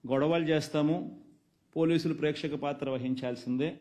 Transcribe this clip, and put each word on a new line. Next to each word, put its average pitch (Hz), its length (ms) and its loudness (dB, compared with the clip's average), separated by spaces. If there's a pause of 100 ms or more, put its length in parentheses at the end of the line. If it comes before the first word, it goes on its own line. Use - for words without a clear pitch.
గొడవలు 151 460 2
చేస్తాము, 151 480 2 (760)
పోలీసులు 165 380 2
ప్రేక్షక 151 420 -2
పాత్ర 143 340 -4
వహించాల్సిందే 127 800 -2 (120)